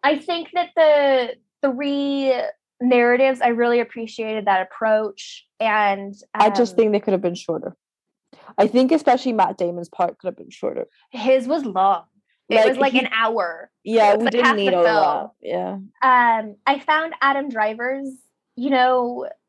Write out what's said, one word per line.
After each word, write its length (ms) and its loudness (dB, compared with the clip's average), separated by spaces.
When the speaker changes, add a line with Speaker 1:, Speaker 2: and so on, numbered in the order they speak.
Speaker 1:
I 160 2
think 360 -6
that 240 -2
the 580 4
three 720 -2
narratives, 600 2
I 80 2
really 320 0
appreciated 640 -8
that 160 2
approach. 840 -4
And, 560 -2
Speaker 2:
I 160 2
just 240 0
Speaker 1:
um, 40 -2
Speaker 2:
think 160 2
they 80 0
could 100 -2
have 100 0
been 140 -4
shorter. 400 -8
I 100 4
think 260 2
especially 400 0
Matt 240 0
Damon's 320 -6
part 280 -4
could 100 -10
have 100 -10
been 140 -20
shorter. 360 -8
Speaker 1:
His 380 0
was 160 -2
long. 400 -2
It 80 -2
Speaker 2:
Like, 140 4
Speaker 1:
was, 80 -2
like, 160 0
Speaker 2:
he 60 2
Speaker 1:
an 140 -4
hour. 560 -4
Speaker 2:
Yeah, 300 4
Speaker 1:
It 60 2
was, 0 -
Speaker 2:
we 60 -2
Speaker 1:
like, 60 0
Speaker 2:
didn't 140 2
Speaker 1:
half 100 4
Speaker 2:
need 160 0
Speaker 1:
the 60 2
Speaker 2:
all 80 4
Speaker 1:
film. 460 0
Speaker 2:
that. 60 -14
Yeah. 380 2
Speaker 1:
Um, 160 -12
I 140 0
found 420 -2
Adam 280 -2
Driver's, 580 -4
you 140 -6
know 580 0